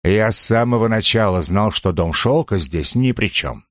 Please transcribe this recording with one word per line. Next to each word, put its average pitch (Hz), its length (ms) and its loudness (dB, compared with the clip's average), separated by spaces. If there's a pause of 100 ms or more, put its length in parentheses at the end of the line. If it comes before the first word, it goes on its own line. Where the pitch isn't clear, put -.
«Я 107 280 2
с - 60 0
самого 117 500 2
начала 107 520 2
знал, 95 300 0
что 98 220 -2
дом 82 200 0
шелка 123 460 0
здесь 78 360 -4
ни 127 180 2
при 110 160 -2
чем». - 420 -6